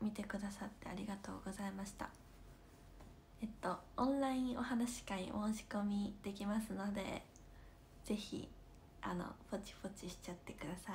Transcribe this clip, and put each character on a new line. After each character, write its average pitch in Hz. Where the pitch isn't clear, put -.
見 214
て 214
く -
だ 202
さ 202
っ -
て -
あ 185
り 202
が 202
と -
う 190
ご 190
ざ 202
い 196
ま 196
し -
た。 -
え 220
っ -
と、 185
オ 240
ン 277
ラ 269
イ 254
ン -
お 240
話 240
会 190
申 214
し -
込 208
み 202
で 196
き 202
ま 208
す 220
の 196
で、 196
ぜ 208
ひ、 -
あ 185
の、 180
ポ 196
チ -
ポ 196
チ 180
し -
ち -
ゃ -
っ -
て -
く -
だ 180
さ 196